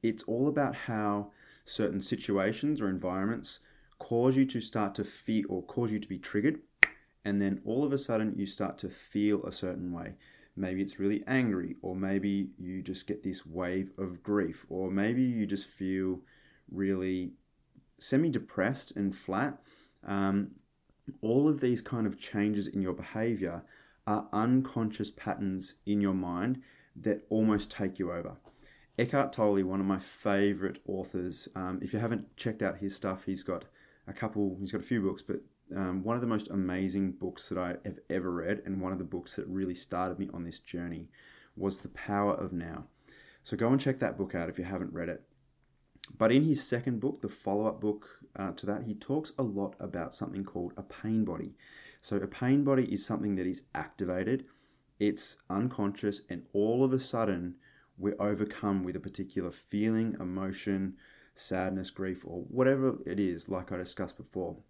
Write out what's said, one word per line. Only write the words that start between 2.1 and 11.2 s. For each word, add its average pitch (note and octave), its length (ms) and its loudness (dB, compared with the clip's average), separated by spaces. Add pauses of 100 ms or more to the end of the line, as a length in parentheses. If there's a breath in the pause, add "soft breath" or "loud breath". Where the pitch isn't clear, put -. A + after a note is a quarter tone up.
or G#2 80 2
environments F#2+ 720 -2 (400 soft breath)
cause B2+ 380 4
you C3+ 80 8
to C3 160 -2
start G#2 340 -2
to G#2 80 -2
feel - 460 0
or F2+ 160 -2
cause A#2+ 260 0
you G#2+ 80 0
to G#2 80 -6
be F#2+ 120 -6
triggered, B2+ 420 0 (640 loud breath)
and G2+ 180 2
then G2 220 2
all A#2 180 0
of C#3 100 2
a C3+ 60 0
sudden A2 380 0
you G2 100 -2
start - 320 -4
to F#2+ 100 -8
feel G#2 540 2
a F#2 80 -6
certain F2+ 400 -4
way. E2+ 240 -8 (400 loud breath)
Maybe F#2+ 280 -2
it's - 180 -4
really G2+ 260 2